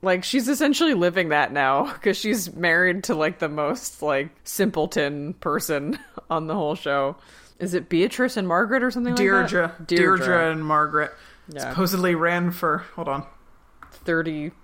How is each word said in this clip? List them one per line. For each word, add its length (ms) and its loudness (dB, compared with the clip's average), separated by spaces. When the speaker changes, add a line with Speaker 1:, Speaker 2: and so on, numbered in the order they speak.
Speaker 1:
Like, 220 0
she's 240 0
essentially 460 2
living 360 2
that 220 2
now, 500 2
'cause 140 2
she's 380 -4
married 520 2
to, 80 -2
like, 260 0
the 100 -2
most, 520 -4
like, 280 0
simpleton 880 -2
person 680 -4
<laughs> 160 -18
on 180 -2
the 60 -4
whole 220 -2
show. 420 -2
Is 140 -4
it 160 -4
Beatrice 480 0
and 100 -2
Margaret 340 2
or 80 0
something 260 -2
Speaker 2:
Deirdre. 480 2
Speaker 1:
like 140 -4
that? 100 -16
Deirdre. 300 4
Speaker 2:
Deirdre 340 2
and 120 -4
Margaret. 480 0
Speaker 1:
Yeah. 220 -8
Speaker 2:
Supposedly 440 0
ran 360 2
for, 340 -2
hold 140 -6
on. 160 -6
Speaker 1:
Thirty. 600 -4